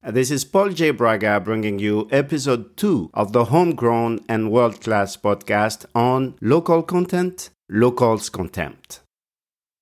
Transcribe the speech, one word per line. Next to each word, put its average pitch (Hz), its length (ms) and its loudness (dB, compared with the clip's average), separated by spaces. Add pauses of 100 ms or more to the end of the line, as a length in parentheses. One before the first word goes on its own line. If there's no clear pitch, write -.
this 127 260 -2
is 139 160 -4
Paul 202 240 2
J 160 220 0
Braga 107 480 0
bringing 107 400 -4
you 107 320 0
episode 135 680 -2
two 165 380 0
of 104 160 -2
the 120 140 4
Homegrown 117 760 0 (100)
and 110 220 -2
World 117 280 2
Class 101 380 -2
podcast 104 800 -2
on 127 440 0
local 165 440 2
content, 180 680 -4 (180)
locals' 117 640 2
contempt. - 720 -10 (800)